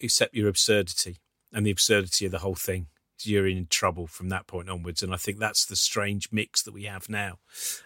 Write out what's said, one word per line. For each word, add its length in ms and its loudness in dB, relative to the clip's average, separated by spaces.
accept 320 2
your 140 4
absurdity 680 2
and 120 0
the 60 4
absurdity 540 4
of 60 -2
the 80 -4
whole 160 -2
thing, 320 -4
you're 240 4
in 200 0
trouble 400 0
from 220 -8
that 180 -4
point 220 -8
onwards. 320 -6
And 120 -2
I 40 -2
think 220 -4
that's 260 2
the 120 -8
strange 540 0
mix 320 0
that 100 -10
we 100 -12
have 240 -10
now, 300 -6